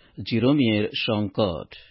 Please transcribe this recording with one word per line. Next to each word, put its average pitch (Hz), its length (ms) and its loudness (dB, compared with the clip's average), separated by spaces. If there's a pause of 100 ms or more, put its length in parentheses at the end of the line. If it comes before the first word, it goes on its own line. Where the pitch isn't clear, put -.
(300)
জিরমীয়ের 113 680 2
সংকট। 104 800 -2 (160)